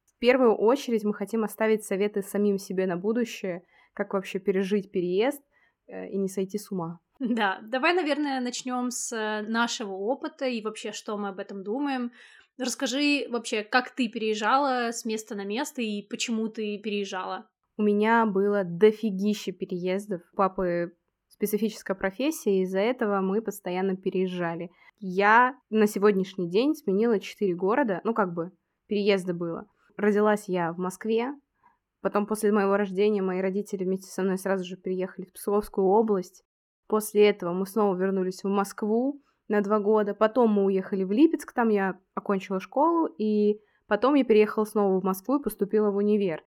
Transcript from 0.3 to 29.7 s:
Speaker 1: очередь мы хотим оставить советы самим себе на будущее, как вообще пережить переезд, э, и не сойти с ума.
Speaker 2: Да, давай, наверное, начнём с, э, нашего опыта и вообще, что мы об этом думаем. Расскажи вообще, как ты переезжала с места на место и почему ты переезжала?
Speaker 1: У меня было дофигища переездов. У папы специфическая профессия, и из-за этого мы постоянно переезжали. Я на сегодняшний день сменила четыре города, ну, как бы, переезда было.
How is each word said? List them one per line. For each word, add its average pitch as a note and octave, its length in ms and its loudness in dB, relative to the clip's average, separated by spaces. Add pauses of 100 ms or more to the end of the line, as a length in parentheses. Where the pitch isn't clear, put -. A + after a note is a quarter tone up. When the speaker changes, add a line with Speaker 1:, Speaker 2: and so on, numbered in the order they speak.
Speaker 1:
очередь A#3 500 2
мы G#3 100 0
хотим G#3+ 300 -4
оставить A3 400 0
советы G3+ 380 -2
самим G3+ 360 0
себе F#3+ 280 -2
на F3+ 100 -2
будущее, G3+ 680 -4 (320)
как G3+ 200 -4
вообще F#3+ 240 -4
пережить G3 520 0
переезд, F#3+ 520 0 (440)
э, F#3 220 -12
и - 80 -8
не G3 120 0
сойти F#3+ 300 -4
с G#3 140 -12
ума. F3 280 -6 (180)
Speaker 2:
Да, A3+ 440 -2
давай, B3+ 320 0
наверное, C#4+ 460 0
начнём B3 500 -6
с, - 220 -8
э, G#3+ 300 -4
нашего A3+ 500 -4
опыта C4+ 540 -6
и A#3+ 160 -4
вообще, G#3+ 300 -8
что G#3+ 240 -8
мы G3+ 120 -6
об F#3+ 100 -10
этом G3 240 -10
думаем. B3+ 500 -4 (460)
Расскажи C4+ 680 -2
вообще, A#3 340 -4
как B3 280 0
ты A#3+ 180 -2
переезжала A#3 840 0
с A#3 140 -8
места G#3+ 300 -6
на G3+ 100 -6
место A#3+ 380 -4
и G#3 200 -4
почему A3+ 460 -4
ты G#3+ 300 -6
переезжала? G3 720 -6 (280)
Speaker 1:
У G#3+ 60 0
меня G#3+ 440 4
было G3+ 380 2
дофигища G#3 880 2
переездов. F#3 720 -6 (100)
У - 40 -20
папы F3+ 560 -2 (440)
специфическая G#3 580 -4
профессия, G3+ 640 -2
и F#3 40 2
из-за F#3 160 -2
этого G#3 420 0
мы F#3+ 220 0
постоянно F#3+ 540 -4
переезжали. F3+ 760 -4 (280)
Я G#3 560 4 (140)
на G#3+ 180 4
сегодняшний F#3+ 600 0
день G3+ 260 2
сменила G#3 460 0
четыре F#3+ 340 -2
города, F#3+ 500 0
ну, A3+ 100 0
как G3 180 0
бы, E3+ 200 -6 (340)
переезда G3 480 0
было. E3+ 320 -6 (300)